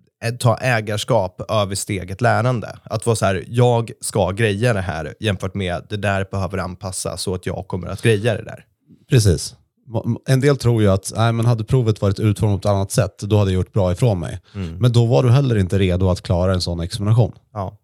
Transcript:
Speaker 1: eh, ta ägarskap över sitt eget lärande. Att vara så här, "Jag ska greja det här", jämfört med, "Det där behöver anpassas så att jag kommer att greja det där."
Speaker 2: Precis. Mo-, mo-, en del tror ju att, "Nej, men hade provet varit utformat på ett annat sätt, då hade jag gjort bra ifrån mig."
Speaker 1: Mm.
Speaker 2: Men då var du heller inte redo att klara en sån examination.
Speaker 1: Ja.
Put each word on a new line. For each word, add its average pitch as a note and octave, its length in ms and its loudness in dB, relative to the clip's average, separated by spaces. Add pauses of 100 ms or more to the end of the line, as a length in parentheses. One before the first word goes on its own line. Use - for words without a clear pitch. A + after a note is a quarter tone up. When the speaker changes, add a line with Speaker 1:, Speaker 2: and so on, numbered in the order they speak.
(240)
Speaker 1:
eh, A#2 160 -4
ta A#2 180 4
ägarskap A2 920 -2
över G2 240 -2
sitt - 140 -6
eget F2+ 320 -6
lärande. A2+ 600 0
Att - 220 -8
vara A#2 100 2
så G#2+ 100 0
här, F#2+ 220 0
"Jag A#2+ 440 2 (100)
ska F#2+ 300 -2
greja G#2+ 420 0
det G2 80 -2
här", D#2+ 380 -6
jämfört G2 340 -4
med, F2+ 360 -4
"Det G#2 80 -6
där G2 340 -2
behöver F#2+ 260 -4
anpassas F2+ 640 -8
så F#2+ 140 -4
att F2 100 -10
jag F2 220 -8
kommer F2 200 -8
att - 140 -8
greja A2 360 2
det - 60 -12
där." - 220 -16 (440)
Speaker 2:
Precis. G#2 460 4 (320)
Mo-, A2+ 180 -6
mo-, A#2 220 -4
en C3+ 140 4
del C#3+ 160 4
tror A#2+ 240 2
ju G#2 100 6
att, F#2+ 240 -2
"Nej, A#2 180 2
men A2+ 120 0
hade A2+ 180 2
provet A2 380 0
varit G2 180 0
utformat G#2 420 0
på - 60 -4
ett G2+ 80 2
annat G2 160 -2
sätt, - 280 0
då G#2 180 2
hade G2+ 140 2
jag F#2 40 0
gjort F#2 180 -2
bra F#2 180 2
ifrån G2 280 2
mig." E2 200 -8 (160)
Speaker 1:
Mm. E2+ 220 -8
Speaker 2:
Men A#2+ 140 4
då A#2 140 4
var C3 180 4
du B2 60 4
heller B2+ 280 4
inte F#2+ 220 2
redo F#2 300 2
att F2 120 0
klara F#2 320 0
en F2+ 80 0
sån E2+ 180 -4
examination. G#2 520 0 (220)
Speaker 1:
Ja. G2 300 -10